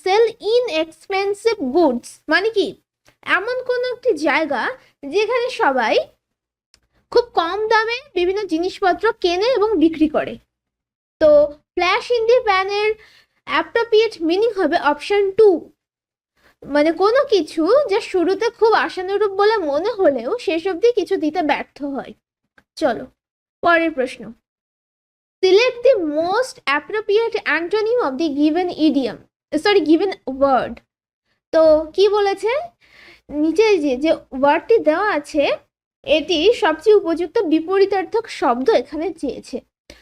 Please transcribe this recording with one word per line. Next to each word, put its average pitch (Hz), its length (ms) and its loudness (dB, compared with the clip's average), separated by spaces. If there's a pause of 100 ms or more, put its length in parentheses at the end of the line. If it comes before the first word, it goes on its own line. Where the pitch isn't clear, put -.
sell 415 200 4 (300)
inexpensive 403 1080 -2 (160)
goods। 262 320 0 (200)
মানে 370 220 0
কি? 349 240 -2 (480)
এমন 480 420 -4
কোনো 494 320 -4
একটি 415 220 -2
জায়গা 302 580 -2 (320)
যেখানে 453 420 -2
সবাই 269 480 0 (1120)
খুব 480 120 2
কম 392 440 -4
দামে 453 300 0 (160)
বিভিন্ন 381 300 -2
জিনিসপত্র 359 680 -2
কেনে 359 340 -2
এবং 440 320 0
বিক্রি 311 300 2
করে। 226 300 -4 (840)
তো 294 260 6
flash 359 640 -4 (100)
in 453 60 -2
the 494 220 4
pan 381 220 2
এর 415 260 -2 (500)
অ্যাপ্রোপ্রিয়েট 427 800 0
মিনিং 392 300 0
হবে 349 260 0
অপশন 381 520 0
টু, 392 400 4 (960)
মানে 294 260 2
কোনো 440 320 2
কিছু 330 500 0 (160)
যা 415 100 0
শুরুতে 381 500 -2
খুব 440 220 2
আশানুরূপ 370 580 -2
বলে 403 260 0
মনে 330 360 -4
হলেও 311 460 -2
শেষ 330 280 -4
অবধি 392 260 0
কিছু 381 240 -2
দিতে 302 260 -2
ব্যর্থ 277 400 -4
হয়। 277 300 -10 (640)
চলো, 254 300 -2 (560)
পরের 330 280 2
প্রশ্ন, 247 420 -8 (1080)
select 466 360 4 (100)
the 508 80 6 (220)
most 392 380 -2 (200)
appropriate 427 600 -2 (200)
antonym 415 460 -2
of 277 100 -2 (100)
the 330 60 0 (120)
given 320 280 2 (200)
idiom, 247 280 -2 (420)
সরি, 403 220 2
given 330 320 2 (280)
word। 254 400 0 (720)
তো 311 420 4
কি 403 140 4
বলেছে? 392 400 0 (800)
নিচে 320 500 2
যে, 294 180 -2
যে 320 160 0
ওয়ার্ডটি 302 640 0
দেওয়া 339 340 0
আছে, 302 440 -2 (460)
এটি 311 520 2
সবচেয়ে 392 420 2
উপযুক্ত 339 420 0
বিপরীতার্থক 381 880 0
শব্দ 262 420 -2
এখানে 311 440 -2
চেয়েছে। - 460 -10 (420)